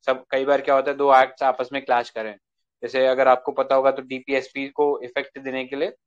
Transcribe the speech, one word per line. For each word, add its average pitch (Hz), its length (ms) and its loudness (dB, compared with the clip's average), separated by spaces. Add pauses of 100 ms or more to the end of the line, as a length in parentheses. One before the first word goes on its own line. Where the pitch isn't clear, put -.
सब, 131 240 -2
कई 135 140 -2
बार 139 160 2
क्या 139 140 0
होता 135 160 2
है, 139 60 -4
दो 139 180 4
एक्ट्स 131 280 4
आपस 131 300 0
में 135 120 -6
क्लैश 120 260 0
कर 110 120 -10
रहे 110 100 -8
हैं। 101 60 -20 (440)
जैसे 131 240 0
अगर 131 220 2
आपको 127 240 2
पता 135 220 0
होगा 135 160 4
तो 135 120 -4
डीपीएसपी 131 680 -6
को 143 320 -2
इफेक्ट 135 380 -10
देने 131 260 -6
के 131 120 -10
लिए 170 180 -4 (120)